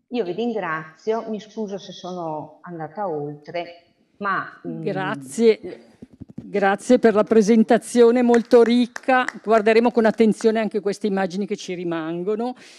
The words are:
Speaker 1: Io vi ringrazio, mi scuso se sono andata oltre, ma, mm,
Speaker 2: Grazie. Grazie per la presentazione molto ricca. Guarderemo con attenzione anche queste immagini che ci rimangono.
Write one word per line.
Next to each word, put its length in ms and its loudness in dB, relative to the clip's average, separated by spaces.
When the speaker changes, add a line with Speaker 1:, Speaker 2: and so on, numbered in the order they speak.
Speaker 1:
Io 160 -4
vi 80 -6
ringrazio, 960 -6
mi 120 -8
scuso 360 -10
se 160 -16
sono 680 -10
andata 440 -10
oltre, 800 -10
ma, 500 -6
mm, 160 -10
Speaker 2:
Grazie. 1120 -2
Grazie 540 2
per 140 4
la 100 2
presentazione 1000 4
molto 400 4
ricca. 640 0
Guarderemo 480 4
con 140 0
attenzione 560 2
anche 180 -4
queste 300 -4
immagini 380 -4
che 100 -6
ci 180 -12
rimangono. 800 -6